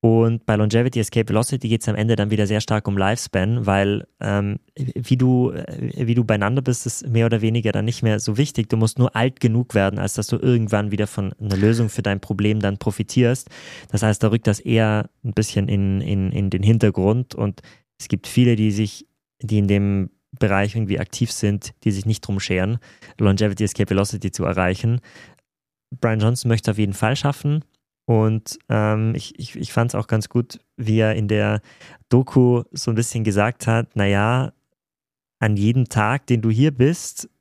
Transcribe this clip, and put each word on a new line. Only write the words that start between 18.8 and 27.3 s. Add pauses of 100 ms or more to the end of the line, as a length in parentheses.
die
in
dem (240)
Bereich
irgendwie
aktiv
sind, (100)
die
sich
nicht
drum
scheren, (400)
Longevity
Escape
Velocity
zu
erreichen. (1000)
Brian
Johnson
möchte
auf
jeden
Fall
schaffen. (400)